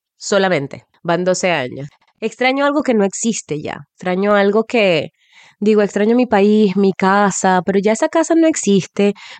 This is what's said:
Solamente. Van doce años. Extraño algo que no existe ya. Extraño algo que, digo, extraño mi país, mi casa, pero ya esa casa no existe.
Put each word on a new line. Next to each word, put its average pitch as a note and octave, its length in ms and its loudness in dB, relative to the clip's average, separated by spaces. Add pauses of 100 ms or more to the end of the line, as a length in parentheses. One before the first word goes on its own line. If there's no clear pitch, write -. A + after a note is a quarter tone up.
(180)
Solamente. F3+ 680 -2 (180)
Van E3+ 220 -2
doce F#3 260 0
años. C3+ 380 -6 (320)
Extraño B3+ 440 -2
algo C#4+ 180 0
que B3 100 -2
no G#3 100 2
existe F#3+ 580 -6
ya. B2 180 -10 (160)
Extraño F#3 400 -2
algo G3+ 300 2
que, F#3 440 0 (500)
digo, G#3+ 220 2
extraño G#3 340 0
mi B3 120 2
país, G#3 500 4
mi G3 160 2
casa, F#3+ 720 0
pero G3 140 0
ya G#3 120 0
esa D#4 160 -2
casa E4 280 0
no E4 120 4
existe. G3+ 640 0 (260)